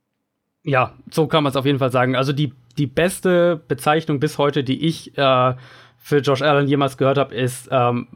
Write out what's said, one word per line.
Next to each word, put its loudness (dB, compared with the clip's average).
Ja, 0
so 0
kann 0
man's -2
auf -2
jeden 0
Fall 0
sagen. 2
Also 0
die, -2
die 0
beste 0
Bezeichnung -2
bis -4
heute, 0
die -4
ich, -6
äh, 2
für 0
Josh 0
Allen 2
jemals 0
gehört 2
hab, -2
ist, -6
ähm, 0